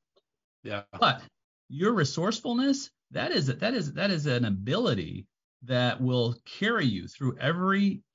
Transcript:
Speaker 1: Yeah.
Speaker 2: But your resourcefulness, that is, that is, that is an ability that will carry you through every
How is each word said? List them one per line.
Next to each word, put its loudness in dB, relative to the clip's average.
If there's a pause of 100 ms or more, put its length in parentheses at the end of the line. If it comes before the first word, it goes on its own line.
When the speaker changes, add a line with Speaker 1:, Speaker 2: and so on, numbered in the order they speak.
(600)
Speaker 1:
Yeah. -6 (180)
Speaker 2:
But 2 (480)
your 0
resourcefulness, 0 (200)
that -4
is, 0
that 0
is, -2
that 0
is 0
an 2
ability 0 (380)
that 0
will 2 (100)
carry 0
you 0
through -4
every 2 (140)